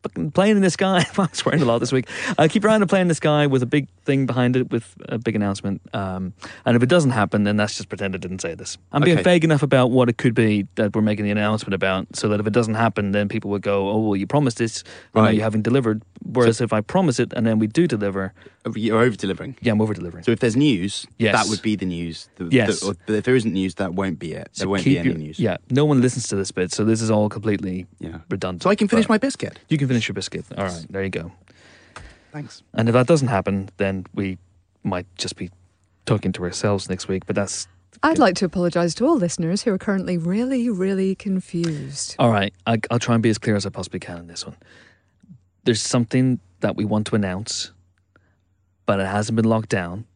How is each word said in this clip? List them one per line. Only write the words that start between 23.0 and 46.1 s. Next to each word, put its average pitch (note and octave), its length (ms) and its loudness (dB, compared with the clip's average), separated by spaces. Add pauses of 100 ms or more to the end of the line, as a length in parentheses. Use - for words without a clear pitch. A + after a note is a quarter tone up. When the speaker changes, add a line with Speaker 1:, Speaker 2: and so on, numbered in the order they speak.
Speaker 2:
but G#2+ 80 0
if G#2 80 -2
there B2+ 120 2
isn't A#2 160 2
news, F#2 240 -2
that F2+ 200 -4
won't F#2+ 240 -4
be E2 140 -10
it. F2 180 -12
Speaker 1:
So - 100 -10
Speaker 2:
There F#2+ 80 -4
won't G2 140 -2
Speaker 1:
keep C3+ 100 4
Speaker 2:
be F2 60 2
any E2+ 100 0
Speaker 1:
your, E2 80 -2
Speaker 2:
news. D#2 220 -10
Speaker 1:
yeah, G#2 180 0 (140)
no C#3 120 4
one D3 160 4
listens B2 280 0
to G#2+ 80 -4
this G2 160 -4
bit, F#2 200 -4
so G#2+ 140 0
this A2+ 160 2
is A2 80 -2
all G#2+ 180 2
completely G2 600 -4 (120)
Speaker 2:
Yeah. F2 200 -12 (100)
Speaker 1:
redundant, F#2 320 -6
Speaker 2:
So F3+ 80 4
I G#3 60 6
can G#3 120 0
finish A3 200 4
Speaker 1:
but A3+ 80 2
Speaker 2:
my - 20 0
biscuit. - 400 -4 (120)
Speaker 1:
You D#3 100 0
can C#3 80 0
finish A#2+ 200 0
your G2 60 -6
biscuit. F#2 320 -8 (100)
All G2 100 -4
right, E2+ 260 -8
there G2 120 -6
you G2 60 -4
go. F2 220 -8 (1000)
Speaker 2:
Thanks. - 300 -14 (140)
Speaker 1:
And A#2 120 2
if A#2 60 2
that B2 140 4
doesn't D3 220 4
happen, G2 480 -2
then F#2+ 360 -2
we F#2+ 240 -4 (460)
might F#2 240 -4 (100)
just - 180 -10
be F2+ 140 -10 (560)
talking G2 280 0
to F2+ 100 -6
ourselves G2 440 -2
next F#2 200 -6
week, F#2+ 180 -4
but G2+ 100 -4
that's - 320 -4 (360)
Speaker 3:
I'd D4 140 4
Speaker 1:
good. - 20 0
Speaker 3:
like G3 160 4
to G3+ 100 -2
apologise F3 500 0
to A#3+ 120 0
all E4 100 4
listeners F3 460 -2
who A3 100 0
are F#3+ 60 -2
currently F3+ 400 -2
really, A#3 500 -2
really F#3+ 460 0
confused. E3 1040 -6
Speaker 1:
All A#2+ 100 6
right, G2+ 240 0 (140)
I, A#2 100 2 (140)
I'll A#2 80 2
try A#2 160 0
and A2+ 80 2
be A2+ 80 4
as G#2+ 80 -2
clear G#2+ 160 0
as G2 100 -2
I G2 40 -6
possibly F#2 300 -10
can E2+ 200 -12
in E2+ 80 -18
this E2+ 180 -14
one. - 100 -16 (1080)
There's A#2 180 0
something B2+ 580 0 (200)